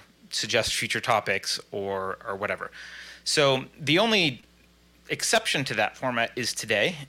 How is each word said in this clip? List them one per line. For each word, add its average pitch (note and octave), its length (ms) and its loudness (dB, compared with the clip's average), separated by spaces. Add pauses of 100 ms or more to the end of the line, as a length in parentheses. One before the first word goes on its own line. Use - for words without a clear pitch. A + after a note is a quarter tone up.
(320)
suggest A2 420 0
future C3 280 -2
topics G#2 580 0 (120)
or, G2 540 -4
or G#2 100 -6
whatever. F#2+ 360 -4 (540)
So C3+ 400 2 (140)
the D3+ 200 4
only G3 420 4 (680)
exception F#3 580 0
to B2 100 -4
that G#2 220 0
format A#2 380 -2
is A#2 180 -2
today. A2 420 0 (140)